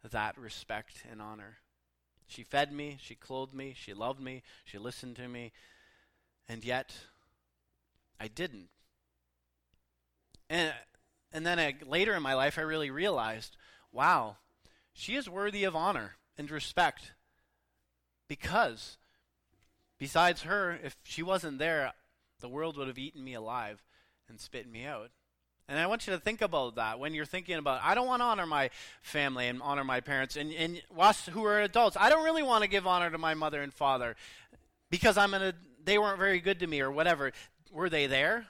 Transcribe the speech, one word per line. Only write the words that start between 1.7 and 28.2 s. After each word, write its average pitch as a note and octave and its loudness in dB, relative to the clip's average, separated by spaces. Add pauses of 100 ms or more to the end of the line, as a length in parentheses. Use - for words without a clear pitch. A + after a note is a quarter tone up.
She - -18
fed C#3+ 0
me, D3 -10
she - -18
clothed C3+ -10
me, C3+ -14
she - -14
loved A#2+ -6
me, B2+ -12 (220)
she - -18
listened B2 -12
to B2 -12
me, A#2+ -14 (960)
and A2+ -14
yet B2 -4 (1300)
I A2 -10
didn't. A2 -10 (1800)
And, D#3+ 0 (580)
and D#3+ -6
then E3+ 2
I, C#3+ 2 (100)
later F#3 2
in D#3 -2
my C3+ 2
life, C3+ 2
I D#3 0
really D#3 -2
realized, C3 -2 (360)
wow, B2+ 2 (540)
she - -8
is C4+ -4
worthy G3+ -2
of F#3 2
honor D#3+ 0 (200)
and D3 -8
respect, D3+ 0 (1120)
because D#3 -2 (1000)
besides E3 2
her, F3+ -2
if C#3 -12
she - -8
wasn't E3+ -2
there, D#3 0 (480)
the B2+ -14
world D3 -6
would C#3 -6
have B2+ -10
eaten D#3+ -12
me C3 -14
alive A2 -8 (440)
and A2 -20
spit B2 -14
me A#2 -12
out. B2 -10 (580)
And C#3+ -2
I E3+ 2
want A3+ -2
you G3+ -2
to F3 -2
think G#3+ -2
about C#3 0
that A2+ -2
when D3+ -4
you're D3+ -4
thinking F3+ -6
about, C#3+ 0
"I F3+ 4
don't B3 0
want B3 0